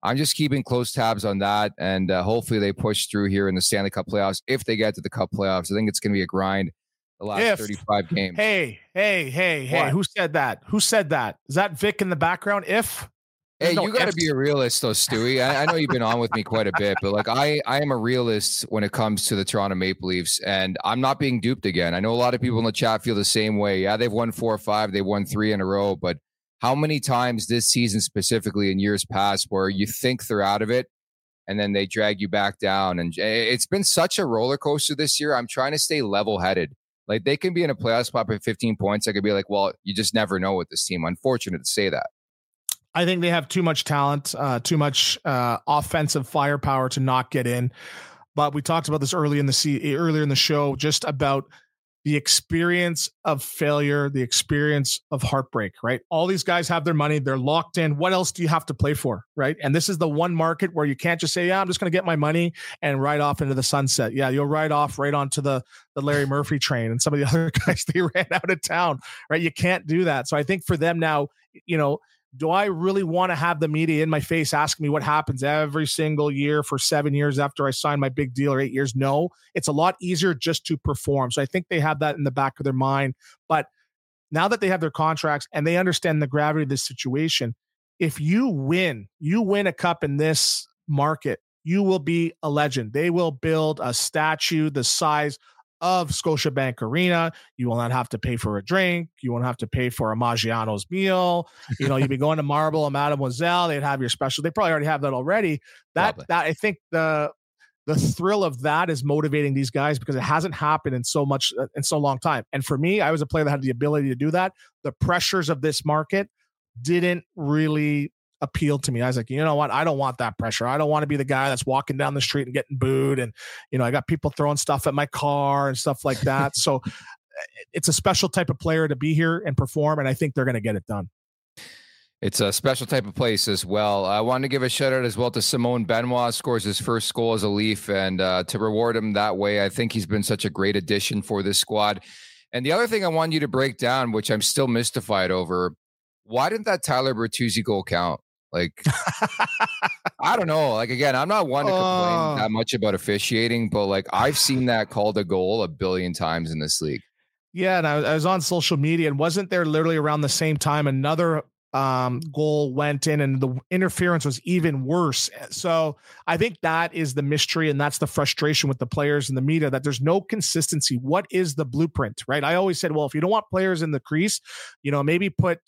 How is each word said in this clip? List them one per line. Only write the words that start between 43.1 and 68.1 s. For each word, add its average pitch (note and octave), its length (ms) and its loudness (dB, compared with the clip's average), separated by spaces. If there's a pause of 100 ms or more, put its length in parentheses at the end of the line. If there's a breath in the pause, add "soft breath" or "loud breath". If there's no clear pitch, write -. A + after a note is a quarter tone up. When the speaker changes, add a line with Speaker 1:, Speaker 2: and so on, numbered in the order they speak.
Speaker 2:
they F3 80 2
have E3+ 180 0
too F#3 160 0
much D#3+ 220 0
talent, C#3+ 520 0
uh, C3 220 -2
too D#3+ 180 0
much, D3 460 0
uh, B2 440 0
offensive D3 600 0
firepower C#3 640 0
to C3 100 -4
not C3 320 2
get B2+ 160 0
in. B2 240 0 (640 loud breath)
But D3 180 2
we D3 80 -4
talked D#3+ 280 0
about D3+ 100 0
this C#3 140 -2
early D3 260 2
in C#3+ 60 0
the C#3 80 0
se-, C#3+ 420 0
earlier D#3 280 2
in C#3+ 60 0
the C#3 60 2
show, C#3+ 400 2
just D3 300 0
about C#3 400 0 (600 soft breath)
the D3 100 2
experience E3+ 920 0 (160)
of C#3+ 180 0
failure, D3 640 0
the C#3 120 -2
experience D3 800 0 (100)
of C3+ 100 -2
heartbreak, B2 520 -2 (100)
right? A#2+ 160 0 (100)
All E3 160 2
these F#3 180 0
guys F3 260 0
have E3+ 160 0
their E3+ 80 2
money. D3+ 260 2
They're C3+ 180 0
locked D3+ 400 0
in. D#3 200 2
What F3+ 160 2
else F#3 180 2
do - 120 -6
you E3 40 2
have D#3+ 200 2
to D3+ 60 -6
play C#3+ 200 2
for, B2 320 -4 (100)
right? D3 260 0
And C#3+ 140 2
this E3 140 2
is F#3 80 -2
the E3 100 2
one E3 260 0
market E3 400 0
where D3+ 120 0
you C#3 100 0
can't E3+ 240 -2
just E3 140 -2
say, F3 140 0
"Yeah, F#3 120 2
I'm F#3+ 80 0
just F3 140 -2
gonna F#3 80 0
get F3 160 0
my E3 100 2
money D#3+ 380 2 (280 loud breath)
and C#3 200 0
ride D3 180 2
off D3 220 0
into C#3 140 0
the C3 80 -2
sunset." C3+ 500 0
Yeah, C3+ 160 0
you'll C#3 160 0
ride D#3 260 0
off D3 260 0
right C#3+ 160 0
onto C#3+ 280 -2
the, C3+ 220 0 (320 loud breath)
the C#3+ 60 -4
Larry C#3+ 260 2
Murphy C#3+ 320 0
train A#2 320 0
and A#2 100 0
some D3 120 2
of C#3+ 60 2
the C#3+ 60 2
<laughs> - 20 0
other E3 240 2 (140)
guys, - 180 2 (100)
they F3+ 80 2
ran F3+ 300 0